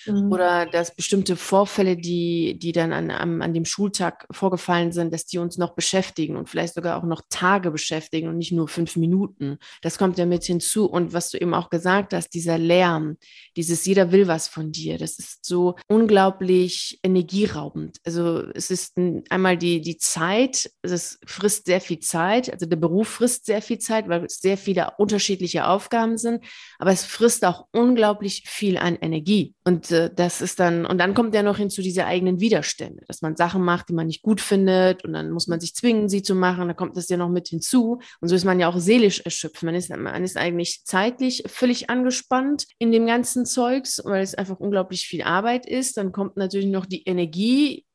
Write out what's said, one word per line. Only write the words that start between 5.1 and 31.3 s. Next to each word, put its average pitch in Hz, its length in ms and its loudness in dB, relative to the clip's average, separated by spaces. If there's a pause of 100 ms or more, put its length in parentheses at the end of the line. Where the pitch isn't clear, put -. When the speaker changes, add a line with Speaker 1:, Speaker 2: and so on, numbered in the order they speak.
Speaker 2:
dass 165 120 -6
die 175 140 -6
uns 170 180 -6
noch 175 160 -2
beschäftigen 165 640 -2
und 131 140 -8
vielleicht 170 260 -4
sogar 170 220 -4
auch 170 100 -6
noch 165 220 -4
Tage 185 420 2
beschäftigen 156 560 -4
und 165 100 -4
nicht 170 140 -4
nur 165 160 0
fünf 165 300 -4
Minuten. 165 600 0 (240)
Das - 160 -4
kommt 185 220 2
ja 175 80 2
mit 175 160 0
hinzu. 180 420 0
Und 170 280 0
was 170 180 -4
du - 80 -6
eben 175 160 -2
auch 170 160 -2
gesagt 180 420 0
hast, 170 160 -4
dieser 170 300 -2
Lärm, 165 580 2 (380)
dieses 165 300 -2
„Jeder 190 260 4
will 190 160 8
was 160 200 0
von 156 240 -8
dir“, 160 280 -6
das 160 180 -8
ist - 280 -14
so 180 300 2 (120)
unglaublich 190 1160 4
energieraubend. 175 1000 -2
Also 170 380 -2 (100)
es - 180 -8
ist - 260 -6
n-, 180 320 -2
einmal 185 280 2
die, 175 240 0
die 165 160 -8
Zeit, 208 720 0 (100)
es 180 440 -4
frisst - 400 -2
sehr 180 160 2
viel 165 180 -6
Zeit, 202 520 0
also - 140 -8
der 170 120 0
Beruf 170 300 2
frisst - 380 0
sehr 214 160 0
viel 220 180 -4
Zeit, 220 300 -2
weil 170 160 0
es - 140 -10
sehr 196 180 2
viele 190 400 -2
unterschiedliche 190 680 0
Aufgaben 226 500 2
sind, 233 260 -4 (360)
aber 180 120 4
es 185 140 0
frisst 233 400 2
auch - 260 0
unglaublich 208 760 2
viel 190 300 0
an 175 180 0
Energie. 160 580 0 (100)
Und, 175 280 2
äh, 170 220 4
das 175 280 0
ist - 180 -4
dann, 170 260 2
und 185 120 0
dann 185 160 2
kommt 220 220 2